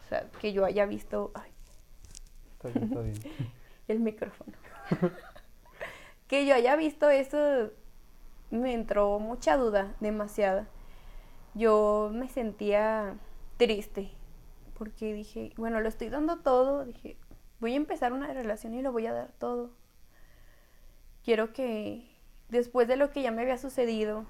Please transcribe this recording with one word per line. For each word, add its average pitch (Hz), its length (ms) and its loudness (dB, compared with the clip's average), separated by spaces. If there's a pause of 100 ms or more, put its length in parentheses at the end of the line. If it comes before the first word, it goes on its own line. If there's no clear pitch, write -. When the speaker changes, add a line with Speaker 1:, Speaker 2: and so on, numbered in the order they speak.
Speaker 1:
O - 40 -20
sea, - 200 -4 (120)
que 214 120 -4
yo 190 120 2
haya 196 220 2
visto, 208 480 -4
ay. - 180 -14 (1040)
Speaker 2:
Está - 140 -10
bien, 120 180 -2
está 220 120 -4
bien. 110 140 -4 (340)
Speaker 1:
<laughs> - 400 -20
El 220 120 0
micrófono. - 520 -6 (380)
<laughs> 175 220 2 (1120)
Que 277 200 2
yo 277 80 8
haya 247 200 6
visto 294 360 2
eso, 277 600 2 (800)
me 247 220 -2
entró 208 460 2
mucha 247 400 2
duda, 208 420 2
demasiada. 208 680 0 (840)
Yo 214 640 6
me 254 160 -4
sentía 214 880 0 (420)
triste, 202 520 2 (680)
porque 214 340 -6
dije, 214 460 -10
"Bueno, 226 240 0
lo 226 60 0
estoy 226 200 -6
dando 311 300 0
todo", 269 480 4
dije, - 320 -14 (420)
"Voy 226 140 0
a - 20 2
empezar 294 380 0
una 277 180 -4
relación 226 400 -6
y 247 80 -6
lo 269 100 -2
voy 226 160 0
a 233 60 -2
dar 127 260 -6
todo. 240 320 -4 (1500)
Quiero 226 300 2
que 220 560 -6 (400)
después 240 400 4
de 254 80 4
lo 277 140 4
que 285 120 -4
ya 240 80 2
me 226 120 -2
había 254 160 0
sucedido 220 720 0